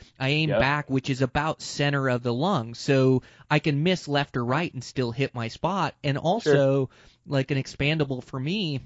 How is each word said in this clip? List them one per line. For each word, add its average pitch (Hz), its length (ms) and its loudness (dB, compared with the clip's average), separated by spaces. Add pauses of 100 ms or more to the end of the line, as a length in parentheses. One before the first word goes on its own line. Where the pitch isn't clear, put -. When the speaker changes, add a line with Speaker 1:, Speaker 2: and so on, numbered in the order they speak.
(180)
Speaker 1:
I 131 120 -2
aim 156 200 2
Speaker 2:
Yep. 113 100 4
Speaker 1:
back, 143 280 0
which 135 220 0
is 131 100 -2
about 147 400 0
center 143 480 0
of 123 140 0
the 123 100 -2
lung. 123 420 -2
So 131 480 4 (280)
I 151 80 4
can 147 240 0
miss 175 260 0
left 143 300 -2
or 120 60 -2
right 143 280 -2
and 127 100 -10
still 123 280 -4
hit 131 240 -4
my 117 140 -6
spot. 165 540 -4
And 143 140 0
also, 165 360 0
Speaker 2:
Sure. 139 360 4 (380)
Speaker 1:
like, 135 240 -2
an 139 80 0
expandable 139 640 -2
for - 180 -10
me 151 460 -4